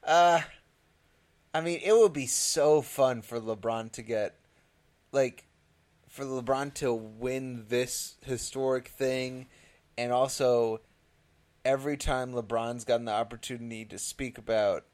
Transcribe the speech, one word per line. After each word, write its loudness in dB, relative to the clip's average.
Uh, 6
I 0
mean, -4
it 6
would 8
be -4
so 4
fun 0
for -8
LeBron -4
to -14
get, -4
like, 0
for -12
LeBron -2
to -2
win -6
this -2
historic -2
thing, -4
and -2
also 2
every 0
time -2
LeBron's -4
gotten 0
the -4
opportunity -6
to -14
speak -8
about 0